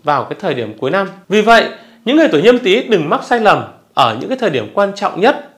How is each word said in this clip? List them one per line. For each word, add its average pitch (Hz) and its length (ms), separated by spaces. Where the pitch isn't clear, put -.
vào 139 200
cái 147 160
thời 170 140
điểm 113 240
cuối 135 140
năm. 190 180
Vì 208 120
vậy, 220 240
những 269 120
người 311 100
tuổi 151 140
Nhâm 240 180
Tý 233 240
đừng 175 260
mắc 254 140
sai 240 160
lầm 165 240
ở 117 260
những 190 100
cái 262 80
thời 226 120
điểm 110 240
quan 202 220
trọng 175 260
nhất. - 360